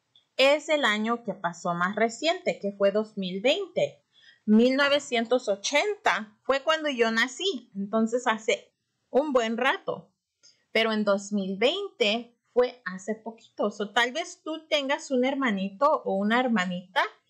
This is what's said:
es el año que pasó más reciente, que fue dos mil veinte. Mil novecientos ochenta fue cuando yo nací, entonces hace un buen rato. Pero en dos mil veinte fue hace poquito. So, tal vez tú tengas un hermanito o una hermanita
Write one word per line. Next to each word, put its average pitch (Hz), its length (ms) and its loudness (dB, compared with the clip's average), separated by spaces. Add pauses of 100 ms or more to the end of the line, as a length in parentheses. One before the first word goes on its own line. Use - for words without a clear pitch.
(380)
es 294 320 4
el 294 160 2
año 226 380 0
que 190 120 -6
pasó 175 400 -4
más 185 200 -2
reciente, 233 640 -2
que 202 120 -6
fue 202 200 2
dos 214 240 -4
mil 190 260 -6
veinte. 285 600 -2 (420)
Mil 233 300 6
novecientos 254 720 0
ochenta 220 920 0
fue 269 220 0
cuando 311 260 0
yo 233 220 2
nací, 262 640 -2
entonces 226 500 0
hace 220 500 -2 (360)
un 294 220 2
buen 226 240 2
rato. - 540 -2 (600)
Pero 226 220 2
en 214 100 0
dos 202 280 0
mil 190 260 -2
veinte 240 760 -2 (180)
fue 247 320 0
hace 190 280 -8
poquito. - 560 -6
So, 208 220 -6
tal 247 220 0
vez 339 280 -8
tú 311 260 -10
tengas 294 440 -2
un 247 140 2
hermanito 247 800 0
o 190 100 -2
una 214 240 2
hermanita 190 640 -2 (260)